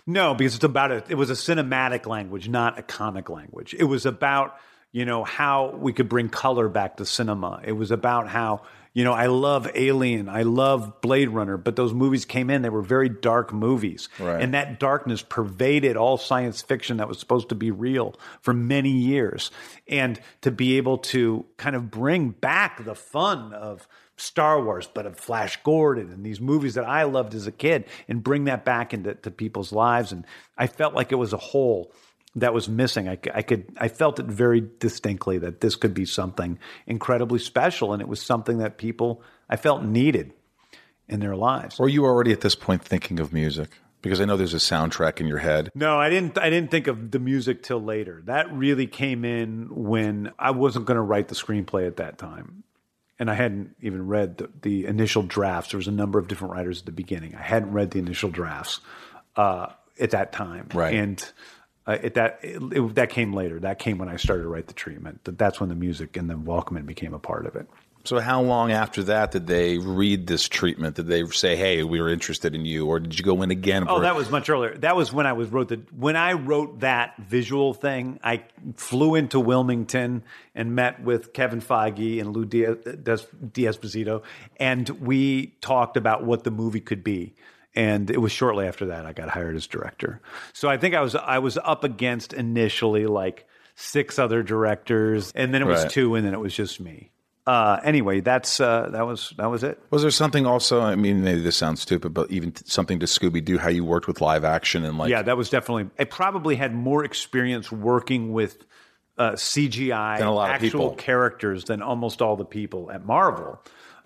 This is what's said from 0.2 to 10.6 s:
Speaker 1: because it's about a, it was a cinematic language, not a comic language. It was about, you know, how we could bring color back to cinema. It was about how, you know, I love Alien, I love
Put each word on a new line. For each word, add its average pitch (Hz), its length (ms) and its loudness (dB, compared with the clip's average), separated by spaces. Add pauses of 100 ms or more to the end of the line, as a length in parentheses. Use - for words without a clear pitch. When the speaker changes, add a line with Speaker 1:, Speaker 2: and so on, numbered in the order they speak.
Speaker 1:
because 127 220 2
it's 113 80 0
about 139 280 4
a, 113 180 -2
it 165 60 -2
was 135 140 2
a 127 40 -2
cinematic 131 720 0
language, 101 420 -6
not 117 320 2
a 113 40 -10
comic 98 460 -8
language. - 480 -14
It 170 80 2
was 135 200 2
about, 139 500 0 (360)
you 120 140 -4
know, 117 180 -2
how 139 540 0
we 135 160 0
could 117 160 0
bring 117 200 2
color 123 400 2
back 98 280 -2
to 101 80 -8
cinema. 95 580 -4
It 107 100 -4
was 107 180 -2
about 117 360 2
how, 110 360 -2 (300)
you 123 120 2
know, 123 80 4
I 117 140 4
love 131 460 2
Alien, 127 540 2
I 101 140 -2
love 120 580 2